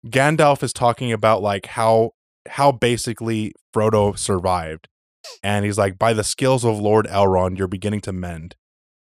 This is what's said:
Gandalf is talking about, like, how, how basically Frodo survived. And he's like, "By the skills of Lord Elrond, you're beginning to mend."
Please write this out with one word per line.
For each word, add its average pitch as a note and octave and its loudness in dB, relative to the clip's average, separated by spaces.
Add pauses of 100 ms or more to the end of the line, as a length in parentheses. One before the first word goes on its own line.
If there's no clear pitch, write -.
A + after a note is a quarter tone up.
Gandalf C#3+ 2
is B2+ -6
talking A#2+ 0
about, A2 2
like, G2+ -2
how, A2+ 2 (360)
how C#3+ 2
basically A2+ -2 (220)
Frodo G#2+ 2
survived. F2 -4 (540)
And G#2 0
he's G2+ -2
like, G2 0
"By A2+ 2
the G#2+ -2
skills C3 0
of A2 0
Lord G#2 0
Elrond, F#2+ 2
you're F#2+ -2
beginning G2+ -6
to G2 -8
mend." F2 -10 (580)